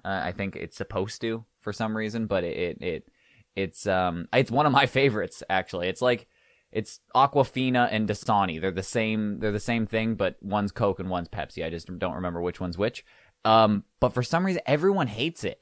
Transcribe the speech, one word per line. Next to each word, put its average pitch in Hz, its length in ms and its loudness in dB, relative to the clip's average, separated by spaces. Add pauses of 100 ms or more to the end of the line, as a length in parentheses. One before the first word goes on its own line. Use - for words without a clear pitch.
Uh, 98 200 -4
I 90 80 -4
think 98 240 -6
it's - 200 -10
supposed - 460 -6
to 113 240 -4 (160)
for 107 120 -8
some 110 220 -4
reason, 110 300 -4
but 95 180 0
it, 85 140 -4
it, 87 240 -4
it, 82 260 -6 (480)
it's, 95 320 -6
um, 90 460 0
it's 127 180 2
one 143 140 2
of 143 60 2
my 139 160 4
favorites, 127 640 0
actually. 92 400 -2
It's 92 120 -4
like, 123 260 2 (440)
it's - 280 -6 (160)
Aquafina 127 720 4
and 110 180 0
Dasani. 98 540 0
They're 92 80 0
the 92 140 -2
same, 110 560 -2
they're 107 120 0
the 104 80 0
same 113 280 -2
thing, 110 280 0
but 95 260 0
one's 101 300 -2
Coke 101 280 0
and 92 100 -6
one's 87 200 -4
Pepsi. 80 360 -6
I 82 60 -6
just 85 160 -8 (100)
don't 87 160 -2
remember 87 280 -4
which 87 180 -4
one's 85 180 -6
which. 107 260 -2 (400)
Um, 110 420 6 (140)
but 123 140 2
for 123 80 0
some 170 240 0
reason, 185 220 0
everyone 160 400 4
hates 117 360 -4
it. 95 180 -4